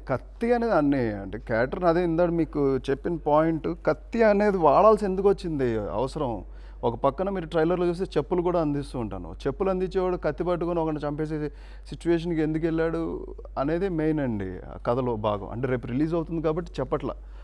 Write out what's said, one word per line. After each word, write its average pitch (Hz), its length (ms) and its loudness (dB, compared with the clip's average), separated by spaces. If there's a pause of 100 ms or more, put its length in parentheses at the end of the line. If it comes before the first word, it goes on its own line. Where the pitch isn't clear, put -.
కత్తి 233 440 -2
అనేది 233 200 2
అన్నీ, 143 260 4
అంటే 104 400 -2
క్యారెక్టర్ 135 460 0
అదే 170 200 4
ఇందాక 170 240 4
మీకు 147 480 2
చెప్పిన 139 400 -2
పాయింట్, 156 520 2 (180)
కత్తి 190 360 0
అనేది 208 340 6
వాడాల్సి 180 480 8
ఎందుకు 190 240 2
వచ్చింది 135 500 2
అవసరం? 110 680 -4 (400)
ఒక 117 100 2
పక్కన 143 360 0
మీరు 185 160 -4
ట్రైలర్లో 170 400 2
చూస్తే 175 180 -2
చెప్పులు 175 380 0
కూడా 175 180 2
అందిస్తూ 143 380 -2
ఉంటాను. 95 380 -6 (100)
చెప్పులు 185 240 0
అందించేవాడు 185 460 0
కత్తి 160 280 -2
పట్టుకొని 170 360 0
ఒకరిని 156 200 -2
చంపేసే 151 480 -4 (400)
సిచ్యువేషన్కి 165 540 0
ఎందుకు 156 240 0
వెళ్ళాడు 165 600 -2 (320)
అనేది 165 300 0
మెయిన్ 156 320 0
అండి 98 380 -2
ఆ - 180 -12 (100)
కథలో 123 300 0
భాగం. 104 320 -2
అంటే 123 200 -4
రేపు 123 180 -2
రిలీజ్ 151 280 0
అవుతుంది 165 280 -4
కాబట్టి 160 380 -2
చెప్పట్లా, 135 340 -4 (300)